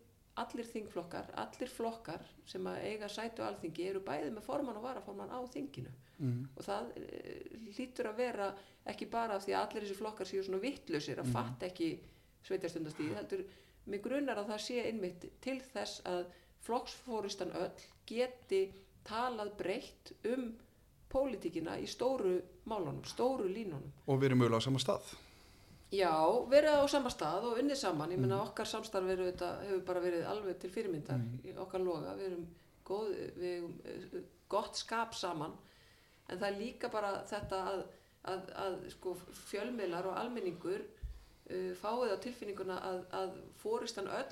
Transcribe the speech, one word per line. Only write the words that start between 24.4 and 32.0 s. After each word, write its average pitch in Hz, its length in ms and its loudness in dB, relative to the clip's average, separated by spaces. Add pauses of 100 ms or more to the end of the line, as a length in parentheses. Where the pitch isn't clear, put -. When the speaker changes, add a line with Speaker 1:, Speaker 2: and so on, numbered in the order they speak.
Speaker 2:
mögulega 113 180 8
á 123 60 0
sama 131 120 4
stað. - 340 0 (800)
Speaker 1:
Já, 185 200 6 (400)
verið 294 260 10
á 285 100 8
sama 277 220 4
stað 185 400 0
og 226 80 2
unnið 269 240 4
saman. 165 300 2
Ég 180 80 2
meina, 190 180 6
Speaker 2:
Mm. 214 100 2
Speaker 1:
okkar - 180 -2
samstarf 202 440 0
er 185 80 4
auðvitað, 180 500 0
hefur 185 180 2
bara 180 160 2
verið 175 260 2
alveg 196 320 -2
til - 100 -6
fyrirmyndar 165 480 0
Speaker 2:
Mm. 120 280 0
Speaker 1:
í - 120 -10
okkar 185 240 -2
Loga. 180 340 0